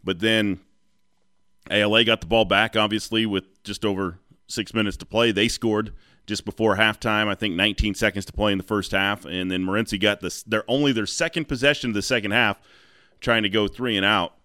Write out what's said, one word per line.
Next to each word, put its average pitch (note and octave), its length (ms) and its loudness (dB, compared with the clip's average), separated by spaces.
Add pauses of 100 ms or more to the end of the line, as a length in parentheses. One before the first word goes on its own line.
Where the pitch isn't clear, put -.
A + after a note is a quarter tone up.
But F#2 160 -4
then G#2+ 400 2 (1080)
A G#2 120 2
L G#2 140 2
A A#2 80 6
got A2+ 160 2
the E2+ 80 -12
ball A2 160 4
back, G2+ 320 4
obviously, A2 500 0
with G2 380 -4
just G2+ 220 -8
over F#2+ 340 -2 (280)
six - 260 -8
minutes G#2+ 240 -2
to - 80 -14
play. A2+ 260 2
They G2+ 160 2
scored A2 460 -2 (340)
just G#2 160 -6
before G#2+ 320 0
halftime, G#2+ 520 0
I G2+ 80 -2
think G2+ 200 -4
nineteen G2+ 400 0
seconds G2+ 300 -2
to - 80 -18
play G#2 180 0
in G2 60 0
the F#2 60 -6
first G2+ 280 -4
half, G2 340 -2
and F#2 240 -4
then F#2 140 -2
Morenci G2+ 360 -2
got G2+ 200 2
this, - 240 -8
their, G#2+ 260 -2
only C#3 220 2
their A2 140 0
second E3 420 -4
possession C#3 440 0
of - 20 -4
the G2+ 80 0
second G#2 300 -2
half, G#2+ 280 2 (600)
trying A2+ 220 2
to G#2 60 0
go G#2 200 0
three A#2+ 260 -4
and G2 100 2
out G2 280 2 (100)